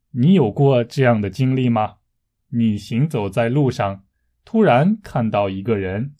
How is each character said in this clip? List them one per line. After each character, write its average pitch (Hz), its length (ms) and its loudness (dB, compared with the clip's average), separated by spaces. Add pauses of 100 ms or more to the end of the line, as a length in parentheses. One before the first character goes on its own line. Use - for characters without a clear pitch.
(120)
你 143 220 2
有 127 180 4
过 139 320 2
这 131 220 -2
样 117 160 4
的 101 80 -4
经 131 260 -2
历 127 140 0
吗？ 107 300 -2 (500)
你 113 280 0
行 120 300 -2
走 107 220 -4
在 117 180 -2
路 135 240 0
上， 98 320 -6 (400)
突 220 180 0
然 170 400 4
看 113 300 -4
到 101 180 0
一 95 140 -6
个 110 140 -2
人， 101 420 -6